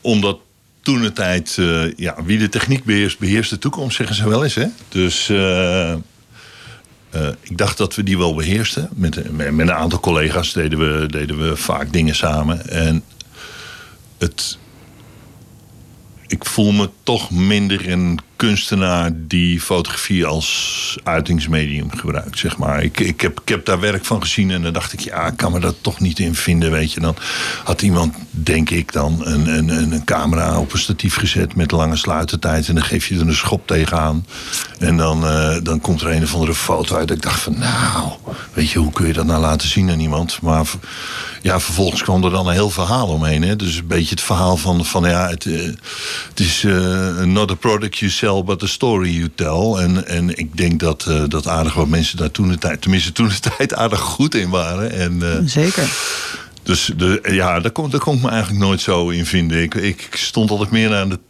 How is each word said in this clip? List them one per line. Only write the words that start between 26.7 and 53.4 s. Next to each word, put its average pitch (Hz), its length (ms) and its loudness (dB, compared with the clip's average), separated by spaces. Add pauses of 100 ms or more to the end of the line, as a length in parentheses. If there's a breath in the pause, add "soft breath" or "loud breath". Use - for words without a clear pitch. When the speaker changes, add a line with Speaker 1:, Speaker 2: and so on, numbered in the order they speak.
Speaker 1:
weet 78 220 0
je. - 60 -6
Dan 80 160 0 (480 loud breath)
had - 180 -2
iemand, 85 340 4 (160)
denk 80 380 0
ik 85 220 -2
dan, 78 340 0
een, 78 220 2 (100)
een, 78 120 2
een, 80 220 0
een 78 120 -2
camera 82 560 2
op 73 140 -2
een - 60 0
statief - 360 0
gezet 90 400 0
met 82 160 2
lange 80 240 2
sluitertijd 80 720 0
en 85 80 2
dan 76 80 2
geef - 240 -2
je 95 80 -2
er 85 120 2
een 80 80 2
schop - 320 -2
tegenaan. 80 580 2 (540 loud breath)
En 85 180 4
dan, 80 300 2
eh, 78 360 2
dan 82 180 0
komt 80 200 0
er 82 100 0
een 80 120 2
of 76 100 -2
andere 80 200 0
foto 80 420 -2
uit. 80 160 0
Ik 80 100 -2
dacht - 200 -2
van, - 180 -2
"Nou, - 520 0 (420 loud breath)
weet 78 160 0
je, - 100 0
hoe 78 120 2
kun 85 160 0
je 80 60 2
dat 78 120 0
nou 80 160 2
laten 78 260 2
zien 92 220 4
aan 80 100 2
iemand?" 80 420 -2
Maar 78 240 2
v-, - 100 -6 (680 loud breath)
ja, 92 180 0
vervolgens 90 440 0
kwam 92 200 4
er 90 80 2
dan 92 160 0
een 87 60 2
heel 104 160 4
verhaal 98 380 0
omheen, 78 360 2
hè. 101 120 2
Dus 90 220 -2
een 85 100 -8
beetje 87 220 0
het 90 120 -4
verhaal 90 360 2
van, 87 280 2
van 90 180 0
ja, 87 260 2
het, 85 160 -6
eh, 82 140 -2 (680 loud breath)
het - 100 -10
is, 85 240 2
eh, 92 600 2
not 95 280 4
a 92 40 0
product 107 420 0
you 98 140 0
sell, 107 200 0 (140)
but 98 180 -2
a 98 40 -2
story 95 500 2
you 82 180 0
tell. 90 480 0
En, 90 240 2
en 87 300 0
ik 78 200 -6
denk 85 220 2
dat, 80 280 -2
eh, 76 200 2
dat 73 200 -2
aardig 80 260 0
wat 78 140 2
mensen 80 300 0
daar 80 140 -2
toen 95 180 2
de 87 80 2
tijd, 78 240 -4
tenminste 90 300 2
toen 117 160 2
de 98 180 -2